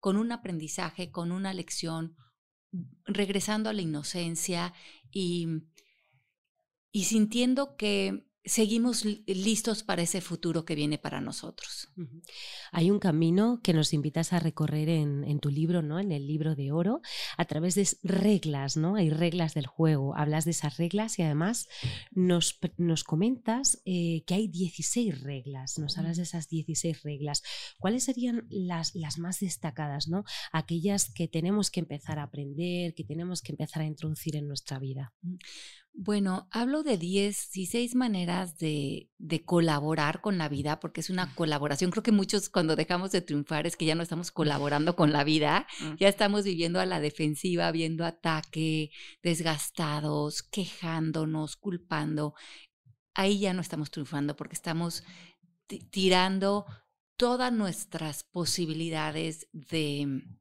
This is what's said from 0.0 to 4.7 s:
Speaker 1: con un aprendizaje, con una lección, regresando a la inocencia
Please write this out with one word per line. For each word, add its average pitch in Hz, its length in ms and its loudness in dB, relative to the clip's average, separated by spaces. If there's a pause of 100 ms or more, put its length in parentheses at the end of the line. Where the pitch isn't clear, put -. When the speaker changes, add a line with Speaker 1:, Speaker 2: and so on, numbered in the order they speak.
Speaker 1:
con 196 180 2
un 233 140 0
aprendizaje, 175 760 -6
con 170 220 -4
una 190 220 -4
lección, 165 640 -6 (880)
regresando 202 640 0
a - 20 -2
la 208 80 -2
inocencia 170 920 -2 (360)